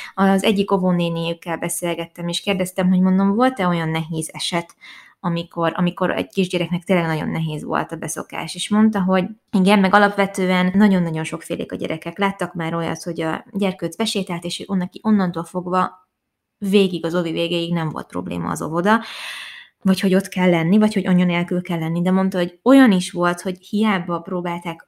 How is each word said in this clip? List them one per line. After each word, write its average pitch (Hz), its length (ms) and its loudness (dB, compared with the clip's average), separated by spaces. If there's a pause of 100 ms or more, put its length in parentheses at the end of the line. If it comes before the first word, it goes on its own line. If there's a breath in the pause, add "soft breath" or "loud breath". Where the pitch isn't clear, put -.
(140 loud breath)
az 190 300 2
egyik 202 280 2
óvónéniükkel 170 840 0
beszélgettem, 170 720 -6
és 170 140 -4
kérdeztem, 185 480 0
hogy 185 100 4
mondom, 190 360 4
volt-e 247 320 2
olyan 170 220 0
nehéz 160 440 -4
eset, 170 420 -6 (440 loud breath)
amikor, 170 560 -2
amikor 175 360 0
egy - 180 -2
kisgyereknek 180 540 -2
tényleg 175 220 2
nagyon 160 240 -2
nehéz 160 340 -4
volt 156 280 -4
a 160 40 -10
beszokás, - 600 -10
és - 140 -8
mondta, 214 320 2
hogy 185 240 2 (260)
igen, 196 280 4
meg 190 140 4
alapvetően 190 800 2
nagyon-nagyon 180 500 4
sokfélék 165 480 -8
a 180 40 -10
gyerekek. 170 420 -8
Láttak 190 360 -2
már 165 200 -4
olyat, 165 300 -4
hogy 165 180 -6
a 160 300 -4
gyerkőc 185 440 -4
besétált, 185 480 -4
és 175 160 -8
ő - 80 -12
onnaki-, 185 360 -4
onnantól 185 400 0
fogva 180 640 -4 (500)
végig, 185 480 2
az 165 100 -2
ovi 165 160 -2
végéig 170 420 -2
nem 160 160 -2
volt - 180 -10
probléma 175 420 -6
az 160 120 -6
óvoda, 175 400 0 (800 loud breath)
vagy 190 180 2
hogy 185 160 2
ott 190 120 0
kell 185 220 0
lenni, 170 280 4
vagy 214 160 4
hogy 185 140 -2
anya 180 180 4
nélkül 175 360 0
kell 175 180 -6
lenni, 165 220 -2
de 185 100 2
mondta, 190 260 0
hogy 175 260 -2
olyan 262 280 8
is 180 200 0
volt, 175 300 0
hogy 185 160 -6 (120)
hiába 185 500 0
próbálták 175 680 -8